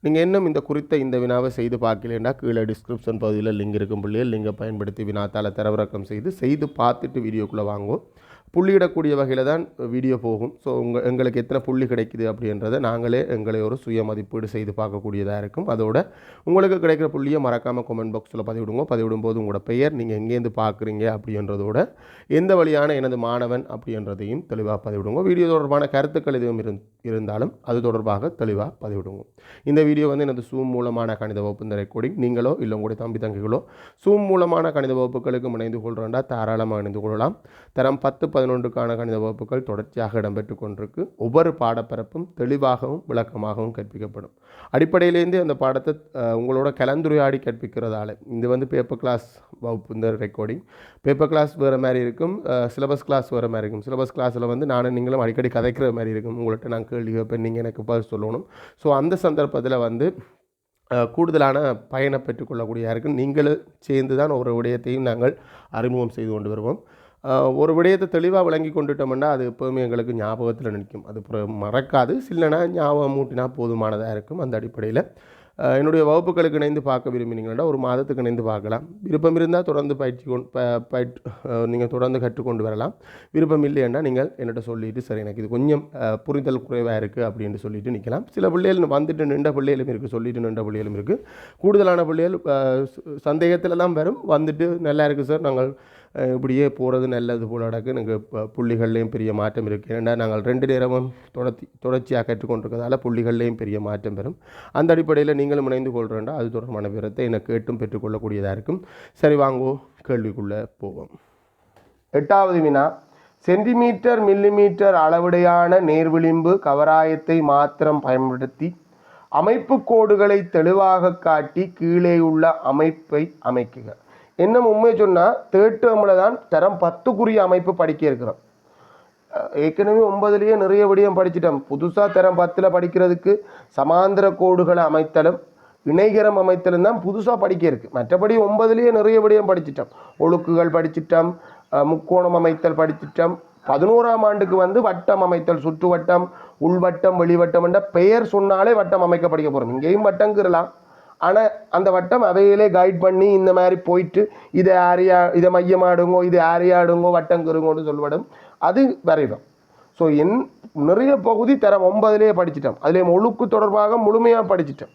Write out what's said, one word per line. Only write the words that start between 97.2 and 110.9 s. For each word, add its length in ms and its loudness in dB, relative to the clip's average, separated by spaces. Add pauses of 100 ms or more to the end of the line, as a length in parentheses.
போல 180 -6
நடக்கு. 260 -6
எனக்கு 300 -4
ப-, 360 -10
புள்ளிகள்லையும் 520 0
பெரிய 240 -4
மாற்றம் 340 -4
இருக்கு. 280 -6
ஏன்னா, 220 -2
நாங்கள் 240 -2
ரெண்டு 260 -2
நேரமும் 460 0 (200)
தொடர்ச்சி-, 360 -8 (120)
தொடர்ச்சியாக 440 -2
கற்றுக்கொண்டிருக்கிறதால 680 -4 (100)
புள்ளிகள்லையும் 540 -2
பெரிய 240 -6
மாற்றம் 340 -8
வரும்." 220 -10 (360)
அந்த 240 2
அடிப்படையில 380 2
நீங்களும் 320 -2
இணைந்து 240 -2
கொள்றேன்டா, 440 -6
அது 160 -6
தொடர்பான 380 -8
விவரத்தை 360 -6
என்னை 180 -2
கேட்டும் 360 -6
பெற்றுக்கொள்ளக்கூடியதா 720 -6
இருக்கும். 320 -8 (280)
சரி, 240 2
வாங்கோ, 420 0 (300)
கேள்விக்குள்ள 580 -6 (120)
போவோம். 300 -14 (1000)